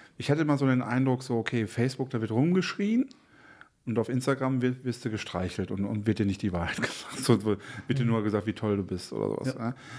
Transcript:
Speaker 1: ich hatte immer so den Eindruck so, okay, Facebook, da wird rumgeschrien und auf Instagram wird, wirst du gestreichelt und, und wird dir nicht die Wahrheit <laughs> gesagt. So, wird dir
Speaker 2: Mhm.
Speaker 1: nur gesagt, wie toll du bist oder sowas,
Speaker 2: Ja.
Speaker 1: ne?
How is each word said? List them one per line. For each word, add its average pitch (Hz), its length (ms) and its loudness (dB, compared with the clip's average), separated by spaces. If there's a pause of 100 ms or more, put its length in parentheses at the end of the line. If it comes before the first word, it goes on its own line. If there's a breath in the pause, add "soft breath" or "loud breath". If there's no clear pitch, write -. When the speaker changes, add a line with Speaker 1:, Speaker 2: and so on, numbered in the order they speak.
(180 loud breath)
Speaker 1:
ich - 140 -6
hatte 151 100 4
immer 151 160 4
so 135 100 2
den 127 140 4
Eindruck 127 420 2
so, 120 140 -2
okay, 110 300 0
Facebook, 131 420 -2
da 113 120 -2
wird 110 100 -2
rumgeschrien 185 800 2 (760 loud breath)
und 113 140 2
auf 110 100 2
Instagram 131 520 0
wird, 127 240 0
wirst 120 180 -4
du 120 60 -2
gestreichelt 92 640 -4
und, 98 140 -2
und 104 220 -2
wird 107 120 2
dir 107 60 4
nicht 95 160 0
die 98 120 -2
Wahrheit 85 240 -2
<laughs> - 40 -4
gesagt. - 380 -8
So, 117 260 4
wird 101 140 0 (300 loud breath)
dir 135 140 2
Speaker 2:
Mhm. 117 80 2
Speaker 1:
nur 113 120 2
gesagt, 104 240 0
wie 101 60 -2
toll 104 240 0
du 98 60 0
bist 90 300 -6
oder 52 160 -2
sowas, 131 280 -4
Speaker 2:
Ja. 117 120 -4
Speaker 1:
ne? 123 60 -6 (240 loud breath)